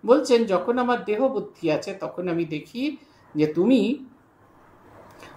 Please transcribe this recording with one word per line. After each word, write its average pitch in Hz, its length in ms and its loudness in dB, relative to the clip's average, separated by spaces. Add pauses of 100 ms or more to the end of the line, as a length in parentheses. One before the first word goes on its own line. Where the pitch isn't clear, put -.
বলছেন, 233 400 4
যখন 202 320 0
আমার 247 280 0
দেহ 220 220 0
বুদ্ধি 185 440 -4
আছে 190 220 -4
তখন 180 340 -8
আমি 170 180 -2
দেখি 233 520 -8 (380)
যে 151 120 2
তুমি, 214 580 2 (1300)